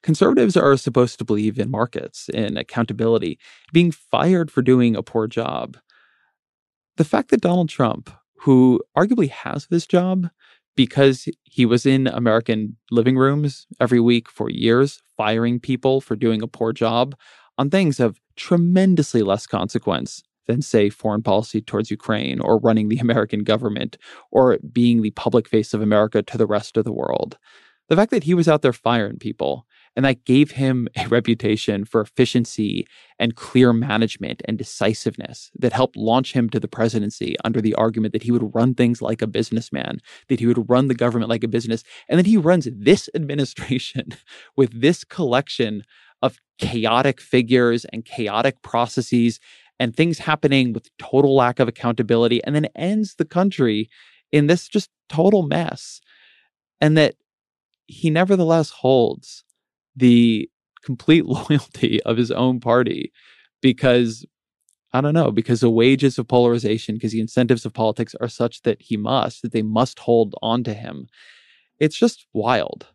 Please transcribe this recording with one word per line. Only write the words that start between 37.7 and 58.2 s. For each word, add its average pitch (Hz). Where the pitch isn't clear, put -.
argument 110
that 110
he 120
would 113
run 123
things 120
like 113
a 113
businessman, 110
that 131
he 117
would 117
run 131
the 131
government 117
like 113
a 113
business, 113
and 160
that 180
he 214
runs 160
this 120
<laughs> -
administration 143
with 117
this 156
collection 120
of -
chaotic 120
figures 120
and 110
chaotic 113
processes 117
and 120
things 165
happening 139
with -
total 135
lack 123
of 123
accountability, 117
and 147
then 151
ends 202
the 165
country 135
in 147
this 170
just -
total 185
mess. -
And 151
that 151
he -
nevertheless 165